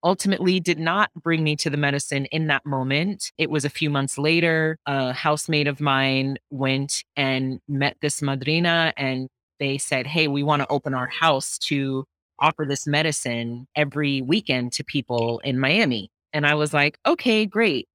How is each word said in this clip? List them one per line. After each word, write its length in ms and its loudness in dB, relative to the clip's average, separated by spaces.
ultimately 560 2
did 180 -2
not 360 0
bring 280 0
me 140 0
to 140 -2
the 60 -2
medicine 500 -2
in 200 -2
that 180 0
moment. 720 -2
It 140 0
was 140 0
a 40 0
few 220 -2
months 260 0
later, 720 2
a 260 -2
housemate 540 0
of 140 -2
mine 560 2
went 520 -2
and 500 -2
met 340 -2
this 200 -2
madrina, 760 0
and 320 -4
they 180 -2
said, 300 -4
"Hey, 220 0
we 160 0
wanna 260 2
open 240 0
our 140 -2
house 500 0
to 460 -2
offer 240 2
this 200 -4
medicine 800 -2
every 460 0
weekend 500 0
to 100 -6
people 580 -2
in 200 -2
Miami." 480 2
And 140 0
I 80 6
was 180 0
like, 320 2
"Okay, 400 4
great. 500 0